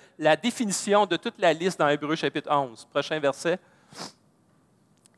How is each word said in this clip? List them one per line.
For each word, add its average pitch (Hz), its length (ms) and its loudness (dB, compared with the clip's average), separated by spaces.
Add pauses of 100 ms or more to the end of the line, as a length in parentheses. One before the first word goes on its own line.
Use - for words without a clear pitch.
(180)
la 156 200 4
définition 208 680 0
de 175 120 0
toute - 200 -8
la 180 140 4
liste 170 260 -2
dans 151 120 4
Hébreux 147 260 0
chapitre 147 340 -4
onze. 139 360 -2
Prochain 156 340 -4
verset. « 156 400 -2 (1600)